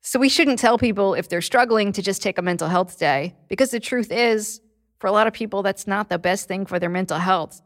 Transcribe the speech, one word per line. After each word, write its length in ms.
So 180
we 100
shouldn't 300
tell 200
people 360
if 140
they're 120
struggling 520
to 100
just 180
take 160
a 60
mental 240
health 320
day, 380
because 220
the 80
truth 320
is, 500
for 80
a 60
lot 160
of 40
people, 300
that's 240
not 220
the 100
best 300
thing 180
for 140
their 100
mental 280
health. 480